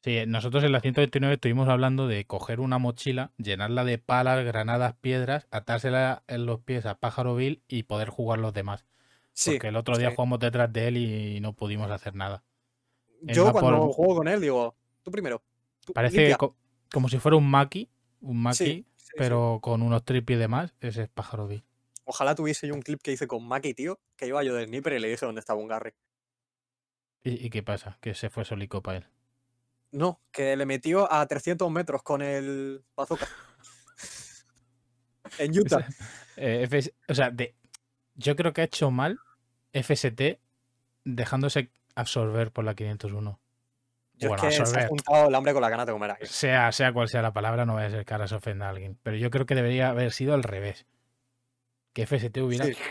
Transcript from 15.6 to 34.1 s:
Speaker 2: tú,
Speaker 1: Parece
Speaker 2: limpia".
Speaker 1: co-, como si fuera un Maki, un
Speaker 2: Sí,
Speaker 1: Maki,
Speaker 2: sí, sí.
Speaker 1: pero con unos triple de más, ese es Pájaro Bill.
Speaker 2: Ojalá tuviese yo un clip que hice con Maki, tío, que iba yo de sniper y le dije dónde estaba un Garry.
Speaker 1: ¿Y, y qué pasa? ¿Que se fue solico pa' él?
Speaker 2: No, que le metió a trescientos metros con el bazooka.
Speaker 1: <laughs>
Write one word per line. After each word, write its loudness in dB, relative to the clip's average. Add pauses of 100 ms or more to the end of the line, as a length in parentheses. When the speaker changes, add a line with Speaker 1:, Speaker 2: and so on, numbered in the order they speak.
Speaker 2:
tú, -12
Speaker 1:
Parece 4
Speaker 2:
limpia". 8
Speaker 1:
co-, 0 (380)
como 2
si 0
fuera 6
un 6
Maki, 2 (320)
un -4
Speaker 2:
Sí, 2
Speaker 1:
Maki, 2 (100)
Speaker 2:
sí, 0 (100)
sí. -20
Speaker 1:
pero 2
con 0
unos 2
triple 0
de 2
más, -2
ese -6
es -8
Pájaro -8
Bill. -10 (400)
Speaker 2:
Ojalá 0
tuviese -4
yo -4
un -6
clip -8
que -6
hice -4
con -8
Maki, -4
tío, -8 (160)
que -8
iba -2
yo -2
de -4
sniper -4
y -2
le -2
dije -4
dónde -8
estaba -4
un -8
Garry. -8 (1300)
Speaker 1:
¿Y, -6
y -6
qué -6
pasa? -8
¿Que -8
se -8
fue -8
solico -8
pa' -8
él? -10 (880)
Speaker 2:
No, -2 (100)
que 0
le -2
metió 2
a 4
trescientos -2
metros -2
con -2
el -4 (120)
bazooka. -4 (680)
Speaker 1:
<laughs> -18 (920)